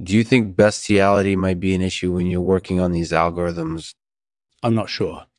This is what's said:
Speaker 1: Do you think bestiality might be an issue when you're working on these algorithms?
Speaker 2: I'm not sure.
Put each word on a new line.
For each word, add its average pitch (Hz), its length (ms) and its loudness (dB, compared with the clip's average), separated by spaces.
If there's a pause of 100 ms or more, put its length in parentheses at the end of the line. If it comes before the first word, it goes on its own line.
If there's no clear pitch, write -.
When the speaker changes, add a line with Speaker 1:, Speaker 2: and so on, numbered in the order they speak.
Speaker 1:
Do 90 120 -2
you 113 80 6
think 110 320 2
bestiality 101 800 2
might 92 260 0
be 95 140 0
an 92 60 0
issue 92 320 -2
when 90 140 -2
you're 90 160 -2
working 92 360 0
on 90 140 0
these 85 180 -2
algorithms? 85 840 -4 (680)
Speaker 2:
I'm 117 120 0
not 107 160 -2
sure. 82 340 -6 (140)